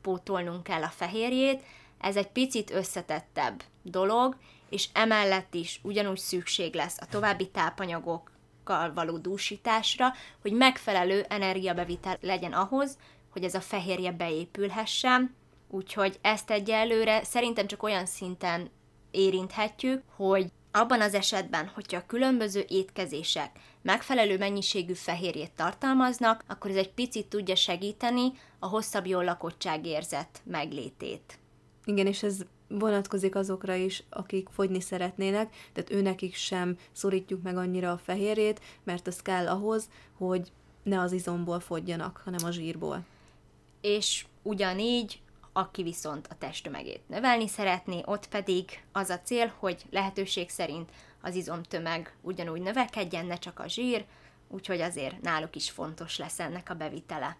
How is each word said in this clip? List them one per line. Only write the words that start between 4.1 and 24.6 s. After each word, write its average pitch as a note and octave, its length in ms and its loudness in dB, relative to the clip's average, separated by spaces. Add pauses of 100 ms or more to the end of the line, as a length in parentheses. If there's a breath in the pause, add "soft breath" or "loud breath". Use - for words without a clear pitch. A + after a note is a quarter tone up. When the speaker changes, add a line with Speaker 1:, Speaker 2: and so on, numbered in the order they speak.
Speaker 1:
és - 240 -2
emellett G3+ 640 4
is E3+ 280 -6
ugyanúgy G3+ 360 0
szükség F3 560 -2
lesz E3+ 260 -2
a F3 60 -12
további G3+ 420 0
tápanyagokkal E3+ 1500 -2
való E3 240 -2
dúsításra, A3 920 0 (300 loud breath)
hogy G3+ 100 0
megfelelő G3+ 760 4
energiabevitel F#3 920 -2
legyen F3+ 320 -2
ahhoz, C4 460 2 (320 loud breath)
hogy F#3 140 -6
ez F3+ 100 -2
a F#3+ 60 0
fehérje F#3 520 -2
beépülhessen, G3+ 1200 2 (340)
úgyhogy G3 540 0
ezt G#3+ 280 2
egyelőre A3 760 4
szerintem A#3 420 0
csak G3+ 160 -6
olyan G3+ 240 0
szinten F3+ 640 -4 (400)
érinthetjük, G3 920 2 (140)
hogy F#3+ 340 4 (220)
abban A#3 280 6
az G#3 140 4
esetben, F#3+ 600 0
hogyha F#3+ 220 -6
a F3+ 100 -6
különböző A3+ 600 2
étkezések F#3 920 -2 (240 loud breath)
megfelelő G#3 560 4
mennyiségű G3 540 0